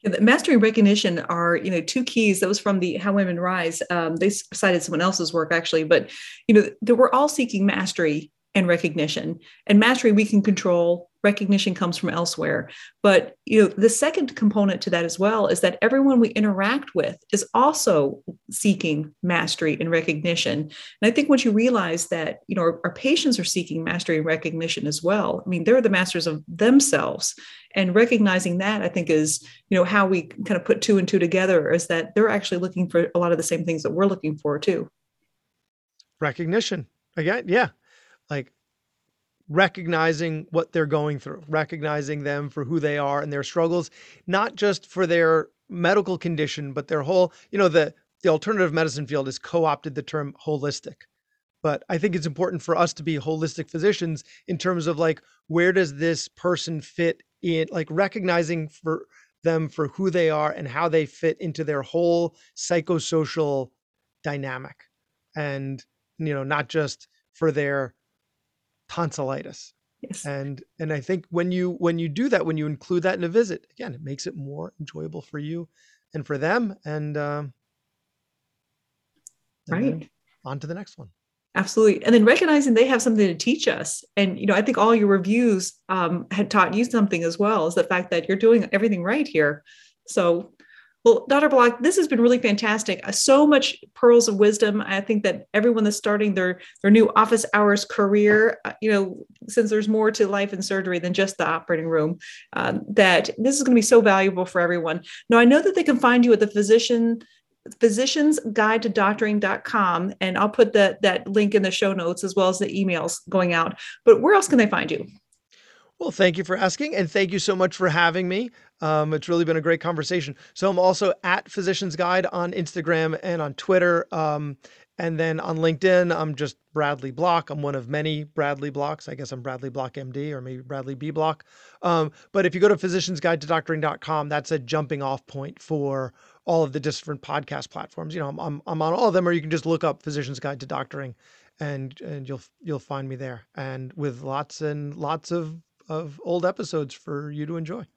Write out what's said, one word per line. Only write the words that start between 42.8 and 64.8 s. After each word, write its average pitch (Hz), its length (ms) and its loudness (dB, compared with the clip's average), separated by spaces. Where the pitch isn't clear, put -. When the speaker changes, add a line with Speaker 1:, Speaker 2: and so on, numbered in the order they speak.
Speaker 2:
are 143 240 -2
and 147 100 -8
their 139 100 -6
struggles, 170 480 -2
not 190 280 -2
just - 360 -2
for 180 160 -2
their 160 420 2
medical 185 480 0
condition, 147 560 -6
but 139 120 -6
their 156 160 -4
whole, 180 300 2
you 202 80 -4
know, 190 100 4
the, 156 260 2
the 185 60 2
alternative 170 460 0
medicine 151 320 -2
field 135 200 -4
has 131 120 -10
co-opted 156 560 -2
the 143 80 -8
term 143 320 -8
holistic. 143 520 -6
But 151 260 -4
I 180 80 -4
think 170 180 -2
it's 156 120 -4
important 170 340 -4
for 170 160 -2
us 170 180 0
to - 80 -16
be 156 160 -4
holistic 156 520 -6
physicians 165 520 -2
in 175 100 -4
terms 175 280 -2
of, 160 120 -4
like, 160 240 -2
where 175 260 2
does 175 220 0
this 160 340 -4
person 170 540 -6
fit - 400 -4
in, 160 300 -2
like, 160 200 -6
recognizing 170 800 -2
for - 380 -8
them 160 260 0
for 151 180 -4
who 190 220 -4
they 165 180 0
are 151 240 0
and 147 160 -10
how 156 220 -2
they 156 160 2
fit - 340 -4
into 160 240 -6
their 143 160 -4
whole 170 560 0
psychosocial 156 1160 -2
dynamic. 135 640 -10